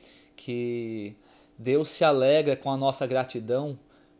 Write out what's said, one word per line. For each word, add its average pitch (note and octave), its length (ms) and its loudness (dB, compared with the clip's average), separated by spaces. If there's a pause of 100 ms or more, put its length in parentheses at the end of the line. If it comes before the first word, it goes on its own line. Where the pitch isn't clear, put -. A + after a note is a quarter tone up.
(360)
que A#2 800 -6 (400)
Deus C3+ 320 0
se - 160 2
alegra C#3+ 520 4
com C#3 140 -6
a C3+ 60 -2
nossa C3+ 300 0
gratidão, B2+ 720 -2 (420)